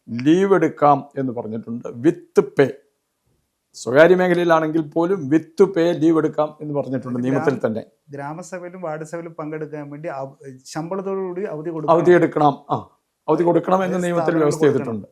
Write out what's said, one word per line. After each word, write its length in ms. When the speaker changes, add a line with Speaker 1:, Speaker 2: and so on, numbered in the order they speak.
Speaker 1:
ലീവ് 340
എടുക്കാം 400
എന്ന് 180
പറഞ്ഞിട്ടുണ്ട്, 480
with 340
pay. 120
സ്വകാര്യ 380
മേഖലയിലാണെങ്കിൽ 600
പോലും 240
with 300
pay 100
ലീവ് 200
എടുക്കാം 260
എന്ന് 160
പറഞ്ഞിട്ടുണ്ട് 400
Speaker 2:
ഗ്രാമ-, 80
Speaker 1:
നിയമത്തിൽ 380
തന്നെ. 180
Speaker 2:
ഗ്രാമസഭയിലും 720
വാർഡ് 240
സഭയിലും 300
പങ്കെടുക്കാൻ 520
വേണ്ടി 180
അവ-, 160
ശമ്പളത്തോടുകൂടി 720
അവധി 200
കൊടുക്കണം. 200
Speaker 1:
അവധി 260
എടുക്കണം. 340
ആ, 40
അവധി 200
കൊടുക്കണം 380
എന്ന് 120
Speaker 2:
അത് 80
Speaker 1:
നിയമത്തിൽ 180
Speaker 2:
സ്ഥാപനങ്ങൾ 200
Speaker 1:
വ്യവസ്ഥ 200
Speaker 2:
കൊടുക്കണം. 200
Speaker 1:
ചെയ്തിട്ടുണ്ട്. 280